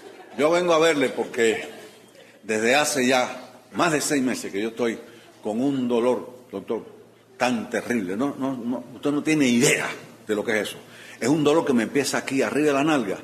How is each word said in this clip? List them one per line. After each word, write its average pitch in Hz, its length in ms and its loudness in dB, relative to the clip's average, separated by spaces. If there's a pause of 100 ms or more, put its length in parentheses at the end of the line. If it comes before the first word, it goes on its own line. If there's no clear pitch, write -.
(380)
yo 147 140 4
vengo 175 240 4
a 156 40 4
verle 151 300 4
porque 113 580 0 (760)
desde 110 320 2
hace 139 320 2
ya 127 420 0 (240)
más 165 180 2
de 147 80 2
seis 139 220 0
meses 120 300 -2
que 98 100 -4
yo 113 80 -2
estoy 113 300 -2 (420)
con 110 180 -4
un 135 280 0
dolor, 117 420 0 (220)
doctor, 98 340 -6 (500)
tan 120 360 0
terrible. 101 440 -2
No, 135 220 -2
no, 135 180 -4
no, 120 280 -6 (100)
usted - 160 -4
no 143 140 -2
tiene 151 240 2
idea 123 420 2 (380)
de 104 80 0
lo 101 100 -2
que 110 140 0
es 98 100 -4
eso. - 80 -12 (420)
Es - 100 0
un 156 140 2
dolor 151 220 4
que 143 80 2
me 120 80 4
empieza 127 380 0
aquí 135 240 -2
arriba 127 240 0
de 143 60 4
la 139 100 2
nalga 123 400 0